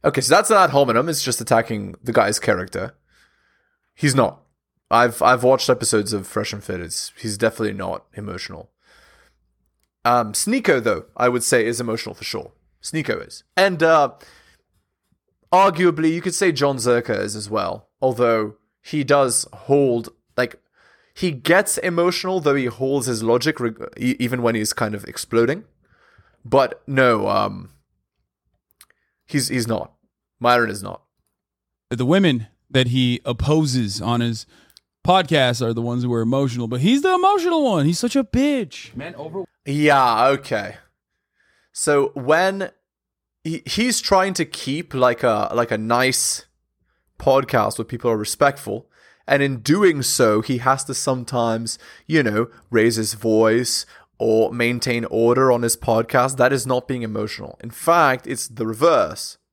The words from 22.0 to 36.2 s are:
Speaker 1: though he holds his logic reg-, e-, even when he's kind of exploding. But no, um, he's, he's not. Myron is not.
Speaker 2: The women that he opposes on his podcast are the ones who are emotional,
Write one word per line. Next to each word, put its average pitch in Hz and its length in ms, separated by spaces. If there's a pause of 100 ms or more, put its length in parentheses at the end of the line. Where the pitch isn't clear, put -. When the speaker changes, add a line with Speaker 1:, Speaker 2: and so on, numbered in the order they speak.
Speaker 1:
though 143 140
he 135 100
holds 131 420
his 113 160
logic 123 380
reg-, 117 340
e-, 127 240
even 123 220
when 117 120
he's 107 200
kind 107 200
of 101 120
exploding. 117 580 (800)
But 127 420
no, 123 440
um, 101 420 (1500)
he's, 139 220
he's 123 180
not. 110 280 (480)
Myron 120 280
is 101 140
not. 98 200 (840)
Speaker 2:
The 123 160
women 147 420 (220)
that 127 180
he 123 360
opposes 127 800
on 120 180
his 117 260 (640)
podcast 139 580
are 117 80
the 117 80
ones 120 220
who 120 100
are 117 60
emotional, 120 480